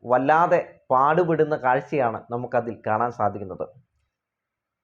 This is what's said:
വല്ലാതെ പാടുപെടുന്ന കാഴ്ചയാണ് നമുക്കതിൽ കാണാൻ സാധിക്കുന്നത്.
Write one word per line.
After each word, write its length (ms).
വല്ലാതെ 720
പാടുപെടുന്ന 680
കാഴ്ചയാണ് 760
നമുക്കതിൽ 560
കാണാൻ 240
സാധിക്കുന്നത്. 560